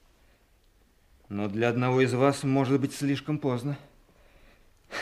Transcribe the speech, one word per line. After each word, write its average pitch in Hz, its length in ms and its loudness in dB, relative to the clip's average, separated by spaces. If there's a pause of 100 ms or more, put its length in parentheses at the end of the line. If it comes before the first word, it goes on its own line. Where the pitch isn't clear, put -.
(1300)
Но 104 200 -4
для 110 200 0
одного 127 320 2
из 123 140 2
вас 135 280 2
может 135 380 2
быть 139 140 -4
слишком 143 440 -4
поздно. 139 380 -2 (1300)